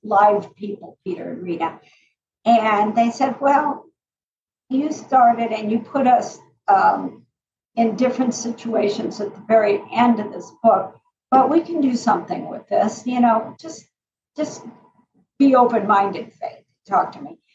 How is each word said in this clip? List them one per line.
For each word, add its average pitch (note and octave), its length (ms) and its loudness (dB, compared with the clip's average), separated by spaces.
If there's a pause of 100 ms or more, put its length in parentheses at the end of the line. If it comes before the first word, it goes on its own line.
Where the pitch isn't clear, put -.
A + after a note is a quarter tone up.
live G#3 540 0
people, G3+ 480 -14
Peter F3 280 -10
and E3+ 100 -12
Rita. E3 360 -6 (680)
And G#3+ 500 2
they A#3 140 2
said, B3+ 280 -2
"Well, C#4 460 0 (840)
you C#4 220 -2
started A#3 600 2
and G#3+ 180 -6
you A3+ 100 0
put C4+ 260 -2
us, - 320 2 (300)
um, G2 500 2 (560)
in A3+ 220 0
different B3 380 0
situations A3 840 -4
at G3+ 160 -8
the - 140 -20
very G#3 420 2
end A#3 300 2
of G#3 100 -10
this - 200 -16 (120)
book, F#3+ 380 2 (300)
but C4 180 4
we E4 140 2
can E4 180 -6
do B3+ 160 0
something - 540 -4
with - 180 -16
this, G#3 380 -2
you B3 120 -4
know, A3+ 400 0
just, - 280 -18 (500)
just - 260 -8 (760)
be C4+ 160 6
open-minded, G3+ 800 2
Faith, - 300 -14 (220)
talk G3 260 -2
to - 100 -20
me." - 160 -18 (160)